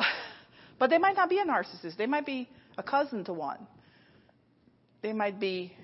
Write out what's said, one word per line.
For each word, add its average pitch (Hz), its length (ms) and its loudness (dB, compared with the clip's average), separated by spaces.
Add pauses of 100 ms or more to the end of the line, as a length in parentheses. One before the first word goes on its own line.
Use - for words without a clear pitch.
(380)
<laughs> - 420 -16
but 262 100 4
they 320 80 8
might 381 180 4
not 370 140 4
be 370 80 4
a 403 80 2
narcissist. 180 520 -2
They 214 100 -2
might 294 180 0
be 262 240 -6 (260)
a 190 60 -6
cousin 269 440 0
to 190 80 -6
one. 151 340 -8 (1300)
They 214 120 -4
might 208 260 -2
be 185 320 -2 (120)